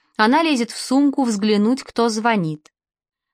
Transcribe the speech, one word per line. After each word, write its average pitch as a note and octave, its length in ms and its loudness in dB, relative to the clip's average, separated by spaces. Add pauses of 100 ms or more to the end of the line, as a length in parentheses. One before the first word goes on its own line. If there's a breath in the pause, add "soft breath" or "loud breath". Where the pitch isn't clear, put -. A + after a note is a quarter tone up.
(160)
она B3 280 2
лезет B3 280 -2
в - 80 -16
сумку C#4 460 0
взглянуть, G#3+ 580 0
кто A#3 240 -2
звонит. G#3+ 640 -2 (640)